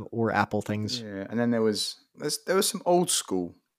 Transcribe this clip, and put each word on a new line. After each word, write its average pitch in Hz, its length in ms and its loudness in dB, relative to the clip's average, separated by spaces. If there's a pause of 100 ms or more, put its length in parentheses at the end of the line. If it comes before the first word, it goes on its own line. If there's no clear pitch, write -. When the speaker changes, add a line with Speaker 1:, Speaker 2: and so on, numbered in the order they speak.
(100)
Speaker 1:
or 113 220 0
Apple 101 300 0
things. 107 380 -4
Speaker 2:
Yeah, 98 300 -8
and 113 80 -2
then 120 120 2
there 113 120 2
was, 107 340 0 (200)
there's, 151 280 -6
there 180 120 2
was 196 120 2
some 185 160 -4
old 175 260 4
school - 440 -2 (240)